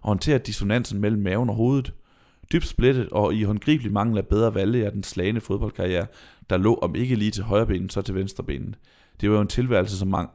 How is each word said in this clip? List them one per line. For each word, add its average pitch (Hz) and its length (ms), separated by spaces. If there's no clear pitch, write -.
og - 80
håndtere 127 300
dissonansen 107 600
mellem 104 220
maven 101 260
og 101 60
hovedet? 131 380
Dybt 165 140
splittet 127 440
og 101 240
i 110 80
håndgribelig 107 500
mangel 107 260
af 98 80
bedre 107 280
valgte 104 240
jeg 101 140
den 98 100
slagne 101 380
fodboldkarriere, 95 680
der 95 60
lå 104 180
om 87 200
ikke 127 200
lige 104 160
til 98 140
højrebenet, 101 480
så 98 100
til 95 120
venstrebenet. 95 600
Det 101 100
var 107 60
jo 104 60
en 98 60
tilværelse, 104 500
som 95 100
mang-, 95 260